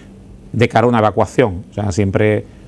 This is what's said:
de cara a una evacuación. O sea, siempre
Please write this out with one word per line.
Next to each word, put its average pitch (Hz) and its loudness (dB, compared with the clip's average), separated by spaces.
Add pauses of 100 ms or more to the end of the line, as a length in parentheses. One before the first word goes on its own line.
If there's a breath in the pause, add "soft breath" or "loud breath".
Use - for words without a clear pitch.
(520 loud breath)
de 117 0
cara 113 2
a 120 2
una 120 2
evacuación. 104 0
O - -20
sea, 101 -4
siempre 104 0 (240 loud breath)